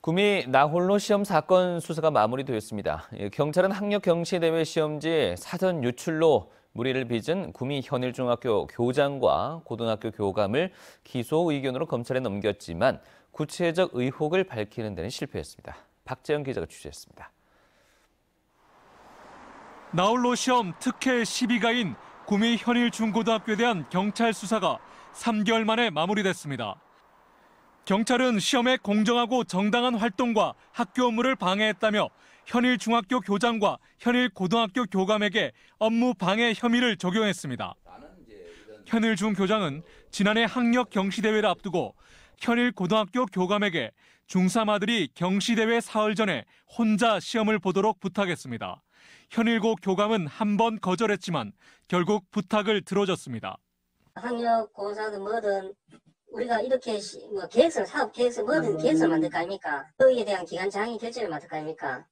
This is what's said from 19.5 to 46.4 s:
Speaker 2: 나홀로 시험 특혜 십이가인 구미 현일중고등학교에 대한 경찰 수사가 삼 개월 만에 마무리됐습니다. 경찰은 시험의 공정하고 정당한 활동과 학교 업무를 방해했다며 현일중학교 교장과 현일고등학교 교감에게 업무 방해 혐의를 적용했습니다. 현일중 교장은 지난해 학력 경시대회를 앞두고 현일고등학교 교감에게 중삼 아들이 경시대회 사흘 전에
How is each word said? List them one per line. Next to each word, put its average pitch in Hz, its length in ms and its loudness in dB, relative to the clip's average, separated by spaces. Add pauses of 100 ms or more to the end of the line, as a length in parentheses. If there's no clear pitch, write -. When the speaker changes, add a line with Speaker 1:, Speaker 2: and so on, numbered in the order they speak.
Speaker 2:
나홀로 240 420 4
시험 233 460 2
특혜 247 420 0
십이가인 226 720 0 (300)
구미 220 320 2
현일중고등학교에 226 1000 0
대한 208 340 0
경찰 208 440 0
수사가 185 460 -2 (340)
삼 214 320 -2
개월 226 180 2
만에 220 280 2
마무리됐습니다. 156 840 -2 (1120)
경찰은 233 540 2
시험의 254 380 2
공정하고 233 680 2
정당한 233 520 0
활동과 214 580 0 (180)
학교 247 320 -2
업무를 247 320 2
방해했다며 208 720 0 (380)
현일중학교 240 720 0
교장과 202 580 0 (220)
현일고등학교 233 840 0
교감에게 196 640 0 (280)
업무 233 340 2
방해 220 420 0
혐의를 240 400 2
적용했습니다. 175 800 -2 (1120)
현일중 220 480 0
교장은 180 500 0 (280)
지난해 214 340 2
학력 240 460 0
경시대회를 208 540 0
앞두고 170 480 -2 (440)
현일고등학교 233 880 0
교감에게 185 640 -2 (360)
중삼 190 420 2
아들이 208 440 0
경시대회 220 680 2
사흘 214 340 0
전에 175 300 0 (320)